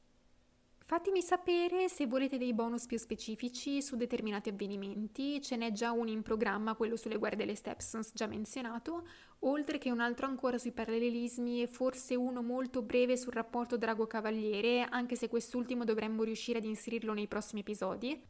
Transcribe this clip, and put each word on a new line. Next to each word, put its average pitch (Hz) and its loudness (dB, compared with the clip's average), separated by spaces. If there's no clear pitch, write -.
Fatemi 349 2
sapere 359 4
se 285 0
volete 262 2
dei 247 0
bonus 233 0
più 233 -2
specifici 247 -4
su 269 -4
determinati 220 -2
avvenimenti, 208 -2
ce 285 -4
n'è 233 0
già 233 0
uno 233 0
in 220 -2
programma, 214 0
quello 226 0
sulle 220 -2
guerre 214 0
delle 208 0
Stepstones - -6
già 220 -2
menzionato, 233 -4
oltre 294 2
che 254 0
un 233 2
altro 240 0
ancora 254 0
sui 233 -2
parallelismi 240 0
e 240 2
forse 247 0
uno 247 0
molto 247 0
breve 247 6
sul 247 -4
rapporto 240 0
Drago 220 2
Cavaliere, 220 2
anche 247 0
se 233 0
quest'ultimo 240 0
dovremmo 220 2
riuscire 226 0
ad 220 -2
inserirlo 220 -2
nei 208 -2
prossimi 214 -4
episodi. 202 -2